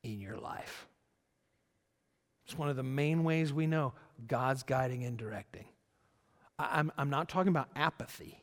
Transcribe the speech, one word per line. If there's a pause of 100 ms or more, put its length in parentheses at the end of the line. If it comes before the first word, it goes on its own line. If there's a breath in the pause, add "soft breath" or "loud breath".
in
your
life? (1600)
It's
one
of
the
main
ways
we
know (340 loud breath)
God's
guiding
and
directing. (920 soft breath)
I,
I'm,
I'm
not
talking
about
apathy.